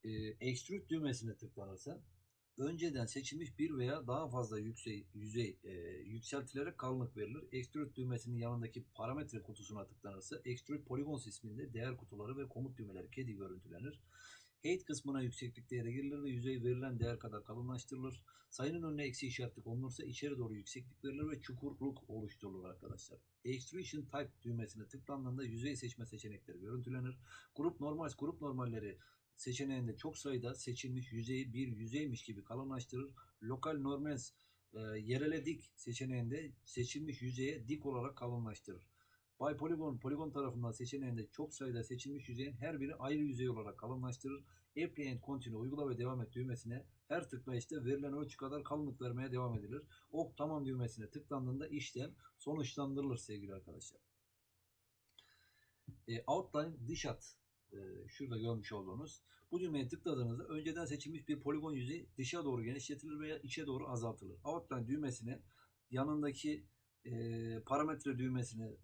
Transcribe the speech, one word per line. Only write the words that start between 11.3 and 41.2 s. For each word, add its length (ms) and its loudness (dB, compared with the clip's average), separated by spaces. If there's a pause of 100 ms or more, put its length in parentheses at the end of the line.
değer 240 -2
kutuları 400 -6
ve 100 -2
komut 300 -4
düğmeleri 340 -6
kedi 220 -2
görüntülenir. 680 -6 (640)
Height 240 2
kısmına 360 0
yükseklik 500 -2
değeri 220 0
girilir 300 0
ve 60 2
yüzey 340 2
verilen 360 4
değer 200 4
kadar 240 -4
kalınlaştırılır. 800 -4 (260)
Sayının 340 0
önüne 200 2
eksi 240 0
işareti 340 -2
konulursa 420 0
içeri 340 0
doğru 180 0
yükseklik 500 -8
verilir 240 0
ve 120 -2
çukurluk 680 -2
oluşturulur 560 -4
arkadaşlar. 540 -8 (260)
Extrusion 560 -2
Type 300 -2 (120)
düğmesine 440 -2
tıklandığında 560 -2
yüzey 320 0
seçme 300 -4
seçenekleri 540 -8
görüntülenir. 580 -2 (380)
Grup 240 2
normal, 380 0
grup 240 -2
normalleri 560 0 (380)
seçeneğinde 640 2
çok 200 -2
sayıda 380 0
seçilmiş 560 -2
yüzeyi 420 0
bir 140 2
yüzeymiş 560 0
gibi 200 -6
kalınlaştırır. 680 -2 (320)
Lokal 340 2
normals, 540 2 (420)
e, 60 -6
yerele 680 4
dik 300 0
seçeneğinde 760 0 (140)
seçilmiş 560 0
yüzeye 460 2
dik 180 2
olarak 320 2
kalınlaştırır. 640 -2 (600)
By 160 6
Polygon, 400 2
poligon 340 0
tarafından 400 2
seçeneğinde 600 0